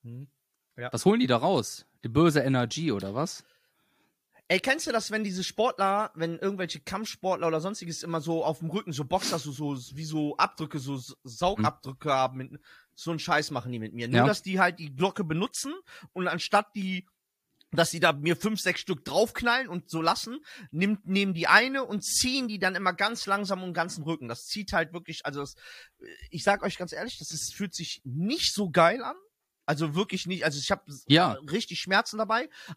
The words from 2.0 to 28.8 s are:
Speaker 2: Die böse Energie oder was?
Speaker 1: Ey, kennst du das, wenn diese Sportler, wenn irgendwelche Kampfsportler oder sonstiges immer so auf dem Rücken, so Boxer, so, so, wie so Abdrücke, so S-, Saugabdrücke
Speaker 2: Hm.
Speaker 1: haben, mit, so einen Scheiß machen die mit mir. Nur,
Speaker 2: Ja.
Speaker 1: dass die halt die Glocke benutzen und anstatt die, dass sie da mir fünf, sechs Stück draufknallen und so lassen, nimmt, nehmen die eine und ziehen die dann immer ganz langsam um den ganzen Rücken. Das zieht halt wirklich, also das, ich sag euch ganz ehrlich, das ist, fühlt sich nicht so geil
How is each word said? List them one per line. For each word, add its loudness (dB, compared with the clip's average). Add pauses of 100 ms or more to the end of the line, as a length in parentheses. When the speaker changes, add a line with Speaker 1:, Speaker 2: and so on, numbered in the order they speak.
Speaker 2:
Die -4
böse 6
Energie 2
oder -4
was? -4 (1040)
Speaker 1:
Ey, 4
kennst 0
du -2
das, 0
wenn 0
diese -2
Sportler, 0
wenn -4
irgendwelche -4
Kampfsportler -2
oder 2
sonstiges -6
immer -2
so 0
auf 0
dem -6
Rücken, -4
so -4
Boxer, 0
so, -6
so, -4 (220)
wie -10
so -2
Abdrücke, 0
so -6
S-, -12
Saugabdrücke -2
Speaker 2:
Hm. 4
Speaker 1:
haben, 2
mit, -12 (340)
so -8
einen -2
Scheiß 0
machen -4
die -6
mit -8
mir. -6
Nur, 6
Speaker 2:
Ja. 8
Speaker 1:
dass 2
die 0
halt 4
die -12
Glocke 0
benutzen -2 (400)
und -2
anstatt 2
die, -4 (640)
dass 4
sie -4
da 6
mir 0
fünf, -2
sechs 0
Stück -4
draufknallen 2
und -8
so -2
lassen, 0 (300)
nimmt, 0
nehmen 2
die -2
eine 6
und -6
ziehen 0
die -6
dann 2
immer 2
ganz -2
langsam 0
um -6
den -6
ganzen -2
Rücken. -4
Das -8
zieht -6
halt 0
wirklich, -12
also -6
das, -8 (760)
ich -8
sag 4
euch -4
ganz -8
ehrlich, -8
das -12
ist, -8
fühlt -6
sich -10
nicht -2
so -2
geil 6